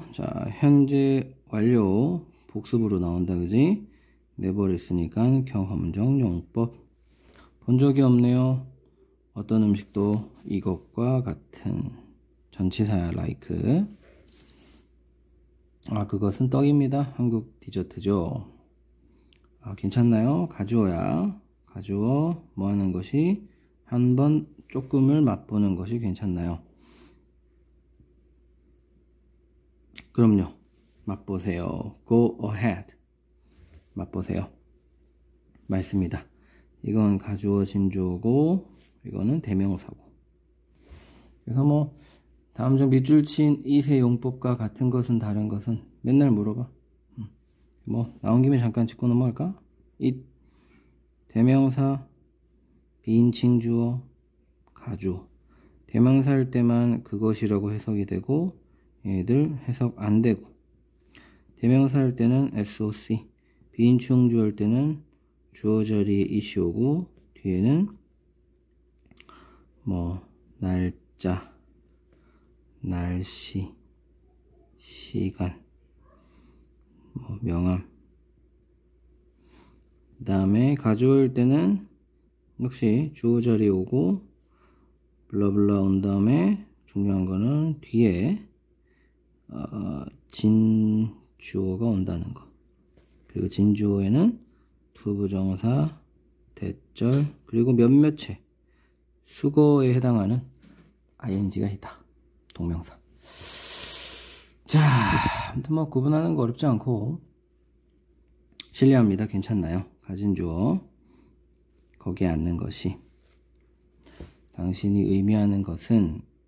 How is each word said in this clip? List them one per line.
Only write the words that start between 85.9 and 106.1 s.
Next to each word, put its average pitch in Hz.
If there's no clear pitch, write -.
다음에 127
중요한 98
거는 139
뒤에, 113
어, 73
진주어가 110
온다는 90
거. -
그리고 95
진주어에는 104
투부정사, 101
대절, 123
그리고 120
몇몇체, 135
수거에 143
해당하는 123
아이엔지가 98
있다. -
동명사. 85
자, 151
아무튼 135
뭐, 156
구분하는 156